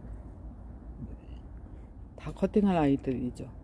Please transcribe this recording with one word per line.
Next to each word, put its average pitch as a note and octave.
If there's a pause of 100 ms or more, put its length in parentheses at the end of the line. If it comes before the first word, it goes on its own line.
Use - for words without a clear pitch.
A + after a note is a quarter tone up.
(2250)
다 -
커팅할 G3+
아이들이죠. C3+ (160)